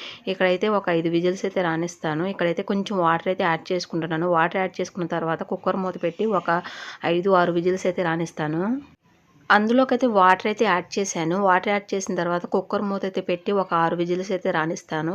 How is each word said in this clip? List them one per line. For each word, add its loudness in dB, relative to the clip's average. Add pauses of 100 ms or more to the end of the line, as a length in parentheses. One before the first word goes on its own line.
(260)
ఇక్కడైతే 2
ఒక 0
ఐదు 2
విజిల్స్ 0
అయితే -2
రానిస్తాను. -2
ఇక్కడైతే -2
కొంచెం -2
వాటర్ 2
అయితే 0
యాడ్ 0
చేసుకుంటున్నాను. -2
వాటర్ 2
యాడ్ -4
చేసుకున్న -6
తర్వాత -2
కుక్కర్ -2
మూత -4
పెట్టి -2
ఒక 2 (460)
ఐదు, 2
ఆరు 4
విజిల్స్ 0
అయితే -2
రానిస్తాను. -2 (880)
అందులోకైతే 4
వాటర్ 6
అయితే 0
యాడ్ 2
చేశాను. -2
వాటర్ 4
యాడ్ -2
చేసిన -4
తర్వాత -2
కుక్కర్ -2
మూత -4
అయితే -4
పెట్టి -4
ఒక 0
ఆరు 2
విజిల్స్ -2
అయితే -2
రానిస్తాను. -2